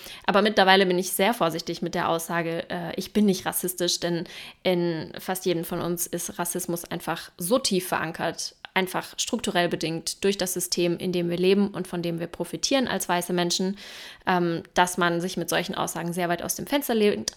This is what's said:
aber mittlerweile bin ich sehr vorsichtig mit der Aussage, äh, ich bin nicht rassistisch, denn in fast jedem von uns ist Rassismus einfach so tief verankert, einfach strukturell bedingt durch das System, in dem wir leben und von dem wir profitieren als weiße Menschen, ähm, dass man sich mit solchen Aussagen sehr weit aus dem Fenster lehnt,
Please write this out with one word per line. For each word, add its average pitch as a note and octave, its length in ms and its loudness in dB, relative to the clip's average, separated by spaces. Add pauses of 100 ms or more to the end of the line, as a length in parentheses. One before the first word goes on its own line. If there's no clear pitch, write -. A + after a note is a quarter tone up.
(260)
aber G3 160 6
mittlerweile G3 420 8
bin F3+ 140 2
ich F#3 140 -2
sehr G3 200 2
vorsichtig E3 480 -2
mit E3+ 140 -4
der E3 160 2
Aussage, E3 580 -2
äh, E3+ 280 -6
ich - 180 -8
bin G#3 100 6
nicht F#3+ 220 4
rassistisch, F3+ 540 -2
denn E3+ 240 0 (380)
in E3+ 560 0
fast - 280 -6
jedem E3 180 0
von E3+ 160 -4
uns F3 260 -2
ist - 320 -8
Rassismus F3 460 -4
einfach - 540 -6
so F#3+ 200 2
tief F#3 300 0
verankert, - 680 -4 (180)
einfach F3+ 420 -2
strukturell F3+ 520 0
bedingt E3 560 -4
durch G3+ 120 4
das F#3 160 -2
System, F3 460 0
in F#3 140 -2
dem F3 180 0
wir F3 80 -2
leben F#3+ 300 6
und F3+ 180 -6
von F3 160 -6
dem E3+ 160 -4
wir E3+ 80 -4
profitieren G3+ 640 -2
als F#3+ 200 -2
weiße F3 240 0
Menschen, F#3 460 0 (480)
ähm, F3 380 2 (100)
dass F3+ 240 4
man E3+ 240 2
sich F#3 160 -4
mit E3+ 100 -4
solchen F3 280 0
Aussagen E3 360 -4
sehr F3 160 -2
weit E3+ 140 0
aus - 140 -4
dem - 100 -8
Fenster C#4+ 280 0
lehnt, G#3+ 420 2